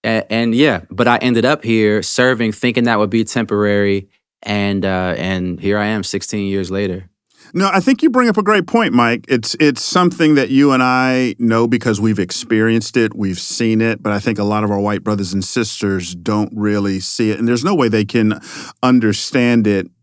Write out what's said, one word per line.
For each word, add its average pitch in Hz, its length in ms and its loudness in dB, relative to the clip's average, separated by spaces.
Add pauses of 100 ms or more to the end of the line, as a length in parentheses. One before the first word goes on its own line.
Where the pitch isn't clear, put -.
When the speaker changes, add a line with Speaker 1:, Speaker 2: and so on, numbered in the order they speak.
Speaker 1:
a-, 113 300 -2
and 113 220 0
yeah, 123 340 2
but 113 180 0
I 120 100 4
ended 117 280 2
up 147 180 0
here 107 380 2
serving, 117 520 0
thinking 123 320 0
that 117 120 2
would 104 140 0
be 113 120 0
temporary. 101 840 0 (320)
And, 101 440 -2
uh, 92 340 -2
and 90 400 -4
here 101 180 0
I 104 80 0
am 107 180 -2
sixteen 101 440 -6
years 98 240 -4
later. 95 380 -4 (420)
Speaker 2:
No, 190 220 0
I 190 60 4
think 262 240 2
you 311 80 4
bring 240 180 2
up 214 80 2
a 208 60 0
great 196 240 2
point, 226 260 0
Mike. 117 340 2
It's, 120 320 0
it's 147 240 2
something 175 520 2
that 135 160 2
you 139 200 4
and 127 120 2
I 127 560 0
know 117 280 2
because 113 320 0
we've 107 200 0
experienced 110 760 0
it, 113 200 0
we've 95 240 -4
seen 110 420 -2
it, 113 220 -2
but 104 100 -2
I 104 60 -2
think 101 180 -2
a 104 60 -2
lot 107 200 0
of 104 60 -2
our 101 100 -2
white 101 240 -2
brothers 101 300 -4
and 98 100 -2
sisters 95 720 -4
don't 104 420 -2
really 101 440 -2
see 110 320 -2
it, - 80 -4
and 117 80 0
there's 120 160 0
no 196 100 0
way 135 160 2
they 107 160 2
can 107 340 0 (440)
understand 120 840 2
it 98 220 0 (160)